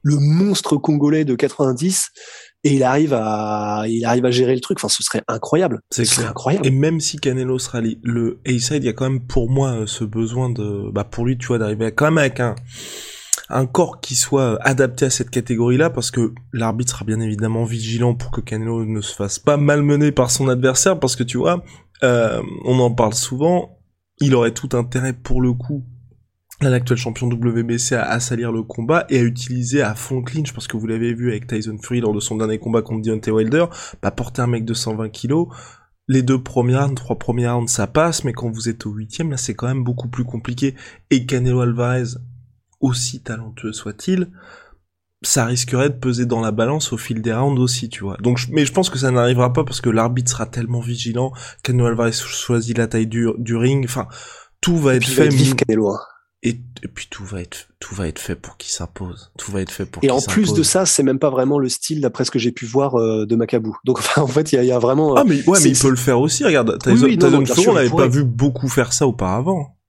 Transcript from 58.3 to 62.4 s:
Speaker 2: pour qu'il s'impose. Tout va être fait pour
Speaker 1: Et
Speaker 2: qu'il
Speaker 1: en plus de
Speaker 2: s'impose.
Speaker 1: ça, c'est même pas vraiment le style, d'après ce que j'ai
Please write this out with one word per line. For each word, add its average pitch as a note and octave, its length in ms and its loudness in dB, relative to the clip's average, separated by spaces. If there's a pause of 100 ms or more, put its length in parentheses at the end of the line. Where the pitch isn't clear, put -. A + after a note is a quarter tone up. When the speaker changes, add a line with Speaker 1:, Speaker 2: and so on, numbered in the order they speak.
Speaker 2:
pour - 180 -20
qu'il - 160 -12
s'impose. - 680 -10
Tout - 140 -12
va G2+ 80 -4
être F#2 120 -6
fait F#2+ 140 -8
pour - 160 -10
Speaker 1:
Et C#3 60 2
Speaker 2:
qu'il B2+ 80 2
Speaker 1:
en C3+ 60 0
plus D#3+ 320 0
de D#3+ 100 2
Speaker 2:
s'impose. - 60 2
Speaker 1:
ça, F#3 160 2
c'est - 180 2
même C3+ 160 2
pas D3+ 100 2
vraiment C3 300 2
le C3 80 0
style, D#3 320 -4
d'après B2+ 240 -2
ce - 80 -2
que B2 80 0
j'ai A#2+ 140 0